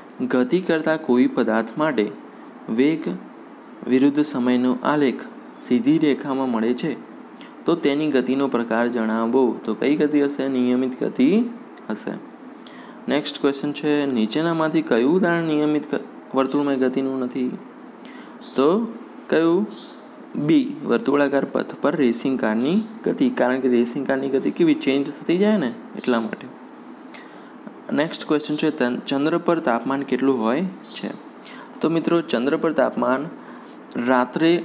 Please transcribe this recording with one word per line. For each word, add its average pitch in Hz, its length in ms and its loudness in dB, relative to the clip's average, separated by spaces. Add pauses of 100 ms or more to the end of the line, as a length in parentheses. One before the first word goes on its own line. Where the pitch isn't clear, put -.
(200)
ગતિ 127 400 2
કરતા 160 360 0
કોઈ 127 300 4
પદાર્થ 113 520 0
માટે 120 340 0 (640)
વેગ 151 320 2 (800)
વિરુદ્ધ 139 340 4
સમયનો 127 600 2
આલેખ 139 380 2 (400)
સીધી 127 380 2
રેખામાં 135 520 0
મળે 113 240 0
છે, 131 220 -4 (680)
તો - 100 2
તેની 147 360 0
ગતિનો 131 380 2
પ્રકાર 117 400 0
જણાવો. 117 760 0
તો 110 100 -2
કઈ 139 220 2
ગતિ 147 240 2
હશે? 139 280 0
નિયમિત 127 560 0
ગતિ 165 400 4 (460)
હશે. - 220 -6 (960)
Next 147 320 -2
question 139 320 0
છે, 147 340 0
નીચેનામાંથી 156 760 0
કયું 135 340 4
ઉદાહરણ 170 260 2
નિયમિત 151 520 0
ગ-, - 60 -2 (340)
વર્તુળમય 135 420 2
ગતિનું 135 440 0
નથી? 127 380 -4 (960)
તો 185 360 4 (360)
કયું? 165 380 2 (800)
B, 151 300 4 (100)
વર્તુળાકાર 135 580 2
પથ - 300 -4
પર 147 220 0
racing 131 440 0
કારની 123 420 2 (220)
ગતિ, 127 260 2
કારણ 127 300 2
કે 131 80 0
racing 123 380 2
કારની 135 220 0
ગતિ 139 220 0
કેવી? 160 240 4
change 139 320 0
થતી 165 320 -2
જાય 208 200 4
ને, 123 140 0 (240)
એટલા 117 240 2
માટે. 113 280 -8 (1400)
Next 147 360 -2
question 151 280 0
છે, 156 140 2
તન-, 123 260 0
ચંદ્ર 151 420 0
પર 170 200 2
તાપમાન 135 440 0
કેટલું 131 380 2
હોય 120 240 2
છે? - 460 -10 (720)
તો - 80 0
મિત્રો, 165 320 2
ચંદ્ર 139 360 0
પર 165 160 0
તાપમાન 127 540 2 (800)
રાત્રે 151 580 4